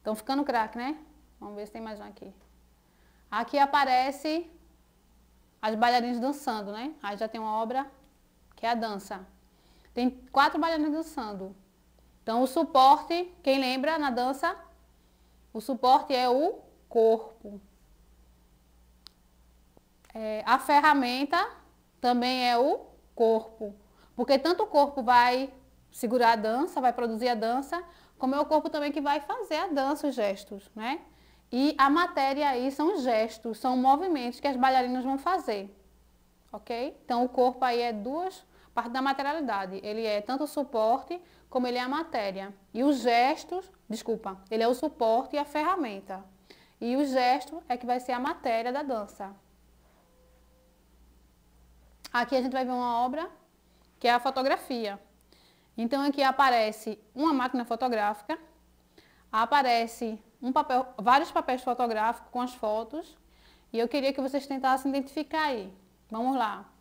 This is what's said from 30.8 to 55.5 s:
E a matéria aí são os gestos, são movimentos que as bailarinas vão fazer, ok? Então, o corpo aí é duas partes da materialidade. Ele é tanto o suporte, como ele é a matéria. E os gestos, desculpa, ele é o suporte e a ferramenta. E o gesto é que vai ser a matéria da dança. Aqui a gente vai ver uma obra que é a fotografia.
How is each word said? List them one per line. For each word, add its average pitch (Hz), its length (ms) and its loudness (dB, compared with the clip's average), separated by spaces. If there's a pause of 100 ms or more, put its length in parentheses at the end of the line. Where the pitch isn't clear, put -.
E 277 260 2
a 269 100 6
matéria 294 600 2
aí 254 240 0
são 311 220 0
os 311 80 -2
gestos, 226 560 -2
são 254 180 0
movimentos 269 640 2
que 285 80 -2
as 262 80 -2
bailarinas 254 480 2
vão 269 120 -2
fazer, 240 580 -4 (760)
ok? 240 540 -8
Então, 240 200 0
o 254 40 0
corpo 254 360 2
aí 240 160 2
é 240 120 -2
duas 269 520 -6 (300)
partes 233 180 -4
da 262 80 -4
materialidade. 269 840 -4
Ele 214 220 -6
é 208 160 -2
tanto 262 240 -4
o - 20 -6
suporte, 262 760 -2 (260)
como 247 180 -2
ele 247 120 -2
é - 20 -2
a 247 80 -4
matéria. 202 680 -6 (200)
E 226 80 -2
os 285 160 2
gestos, 247 720 2 (180)
desculpa, 214 500 -6 (120)
ele 226 120 0
é 226 60 4
o 247 60 2
suporte 262 640 0
e - 20 0
a 285 60 -2
ferramenta. 262 800 -4 (560)
E 240 160 -2
o 285 100 2
gesto 262 640 0
é 247 80 -2
que 240 100 -10
vai 247 140 -2
ser 254 120 -6
a 247 60 -2
matéria 247 540 -4
da 285 100 -4
dança. 208 520 -8 (2750)
Aqui 240 240 0
a 254 60 2
gente 254 100 -4
vai 262 120 -2
ver 247 80 -4
uma 240 280 -2
obra 294 300 -2 (680)
que 240 100 0
é 233 40 6
a 240 80 4
fotografia. 262 800 -2 (760)